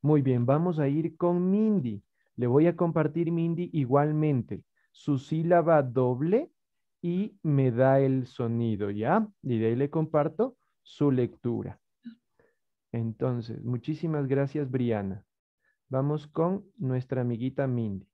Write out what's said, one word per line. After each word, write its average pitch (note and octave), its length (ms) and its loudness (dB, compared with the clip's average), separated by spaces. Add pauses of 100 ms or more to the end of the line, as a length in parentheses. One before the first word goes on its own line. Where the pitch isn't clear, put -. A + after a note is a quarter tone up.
Muy D3 220 4
bien, B2 240 2
vamos D#3 320 2
a C#3+ 80 0
ir D#3+ 300 -2
con F3 340 0
Mindy. G3 520 0 (340)
Le B2 100 0
voy C#3 180 6
a E3+ 100 2
compartir, E3 560 0
Mindy, E3+ 400 -2
igualmente C#3+ 920 0 (280)
su - 280 -2
sílaba D#3+ 640 2
doble C3 680 0 (520)
y F3+ 400 -4
me C#3 280 2
da C3 280 4
el C3 260 0
sonido, A#2 640 -2
¿ya? C3+ 380 -2 (160)
Y A#2+ 160 -2
de A2 80 0
ahí A#2 80 2
le C#3+ 160 -2
comparto D#3+ 680 -2 (240)
su - 300 0
lectura. A#2 680 -4 (1120)
Entonces, A#2 720 -4
muchísimas D3 640 -4
gracias, C#3 440 -2
Briana. G#2+ 520 -2 (640)
Vamos C#3+ 380 -2
con F3+ 400 -2 (120)
nuestra B2+ 440 -2
amiguita B2 460 -2
Mindy. A2+ 460 -4